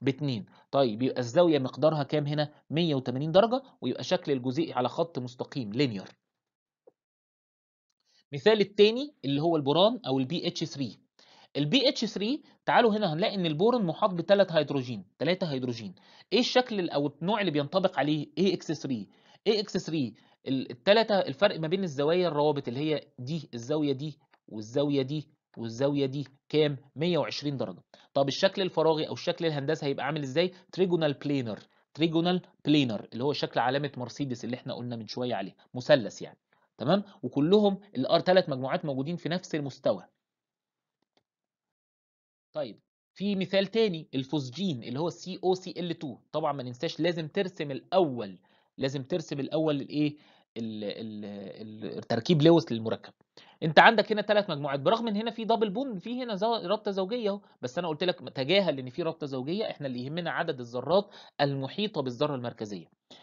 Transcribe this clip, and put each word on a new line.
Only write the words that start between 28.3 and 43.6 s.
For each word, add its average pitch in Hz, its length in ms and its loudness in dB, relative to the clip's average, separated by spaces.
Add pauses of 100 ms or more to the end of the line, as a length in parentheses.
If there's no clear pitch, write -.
الفراغي 160 460 2
أو - 60 -6
الشكل 170 320 -4
الهندسي 151 400 -2
هيبقى 139 200 -2
عامل 151 180 -4
إزاي؟ 165 300 0 (180)
تريجونال 170 420 2
بلينر، 131 460 -4 (340)
تريجونال 170 480 2 (240)
بلينر 131 480 2
اللي 117 100 -6
هو 143 100 2
شكل 147 260 -4
علامة 135 380 0
مرسيدس 123 480 -6
اللي 120 100 -6
إحنا 127 180 -8
قلنا 123 220 -8
من 110 120 -10
شوية 123 280 -4
عليه، 98 200 -6 (180)
مثلث 123 480 4
يعني، 76 160 -14 (400)
تمام؟ 104 260 2 (200)
وكلهم 190 560 4 (180)
الار-، 156 240 2
تلات 185 280 4
مجموعات 135 360 -4
موجودين 139 300 -4
في 151 140 -6
نفس 175 260 -4
المستوى. 131 480 -2 (2500)
طيب 131 260 -6 (340)
في 202 220 -2
مثال 190 320 0